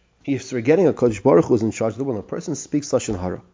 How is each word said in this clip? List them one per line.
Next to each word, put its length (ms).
He 120
is 140
forgetting 360
HaKadosh 380
Baruch 220
Hu 100
is 80
in 80
charge 220
of 40
the 60
world. 140
When 80
a 20
person 280
speaks 340
Lashon 300
Hara, 220